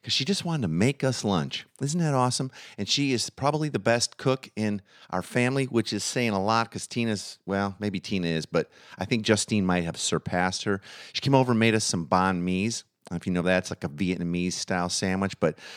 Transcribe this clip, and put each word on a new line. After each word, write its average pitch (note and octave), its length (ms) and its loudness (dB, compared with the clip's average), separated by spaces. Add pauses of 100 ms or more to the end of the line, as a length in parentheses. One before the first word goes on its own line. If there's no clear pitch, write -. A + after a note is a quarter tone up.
'cause - 120 -6
she - 120 0
just G3 200 0
wanted E3 180 -2
to F#2+ 60 0
make G2 340 2
us C3 220 -2
lunch. E2+ 420 0 (140)
Isn't C#3+ 180 -2
that D#3 160 2
awesome? B2+ 380 0 (260)
And G2+ 100 -4
she C#3+ 240 2
is A2+ 160 0
probably D3 420 -2
the C3+ 100 -2
best A2+ 380 2
cook - 360 -2
in G#2 280 -2 (280)
our F2+ 120 -2
family, C3 420 0
which A#2 280 0
is G#2 120 -4
saying A#2+ 260 0
a G2+ 100 2
lot A2+ 300 2
'cause - 160 -8
Tina's, A2+ 580 -4
well, G2 360 0
maybe G2+ 180 -2
Tina F2 300 -2
is, D#2+ 180 0
but E2 240 0 (280)
I F#2 60 -4
think A2 200 -2
Justine G#2 420 2
might F2+ 160 2
have E2+ 140 -4
surpassed F2+ 680 -2
her. G2 180 -2 (320)
She - 80 -6
came C3+ 140 2
over C3 160 6
and A2+ 80 4
made A2+ 160 6
us G#2+ 80 2
some E2+ 240 -2
banh F#2 360 4
mi's. F2+ 100 0
I - 560 -4
don't - 40 -8
know F2 40 -6
if E2 100 -6
you F#2 60 0
know F2 100 2
that. F#2 160 4
It's F#2 120 -2
like - 120 -8
a E2 60 -6
Vietnamese F2+ 640 -2
style F2+ 380 -2
sandwich, F#2+ 500 -2
but D#2 180 2 (180)